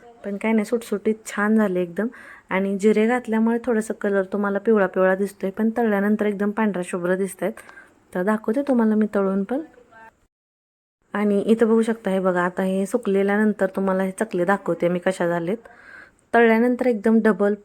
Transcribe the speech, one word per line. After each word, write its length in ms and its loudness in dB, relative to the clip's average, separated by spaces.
पण 120 -8
काय 140 -2
नाही, 140 0
सुटसुटीत 500 -2
छान 300 0
झाले 260 2
एकदम. 260 -4
आणि 280 -2
जिरे 300 2
घातल्यामुळे 580 0
थोडंसं 280 -2
कलर 300 0
तुम्हाला 360 -2
पिवळा 280 4
पिवळा 280 2
दिसतोय, 340 -4
पण 280 -2
तळल्यानंतर 480 0
एकदम 260 -2
पांढरा 340 -2
शुभ्र 300 -2
दिसतायत. 380 -4
तर 80 -2
दाखवते 380 0
तुम्हाला 340 2
मी 200 2
तळून 280 0
पण. 180 -4
आणि 280 0
इथं 260 2
बघू 140 2
शकता, 300 -4
हे 80 0
बघा, 220 2
आता 220 -2
हे 220 -2
सुकलेल्यानंतर 800 0
तुम्हाला 380 -2
हे 80 -2
चकले 340 -4
दाखवते 440 0
मी 100 -2
कशा 280 -2
झालेत. 300 -2
तळल्यानंतर 520 4
एकदम 340 2
डबल 340 2